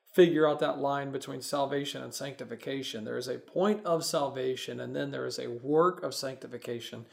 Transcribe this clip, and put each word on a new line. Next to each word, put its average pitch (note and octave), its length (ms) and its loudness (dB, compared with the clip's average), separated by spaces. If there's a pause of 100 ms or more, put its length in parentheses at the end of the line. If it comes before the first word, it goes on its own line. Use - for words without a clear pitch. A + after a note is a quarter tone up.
(120)
figure D#3 360 8
out D3 120 2
that D3 180 2
line C#3 340 0
between C3+ 300 -8
salvation C#3+ 600 -2
and B2 120 -12
sanctification. C3 880 -8
There A#2+ 140 -4
is B2 100 -6
a B2 100 -4
point G#3 460 0
of E3 200 2
salvation, B2+ 760 -2
and B2 160 -8
then C#3+ 140 -2
there C3 160 -6
is B2 120 -6
a B2 120 -6
work D3+ 520 4
of - 120 -4
sanctification. A#2+ 1000 -8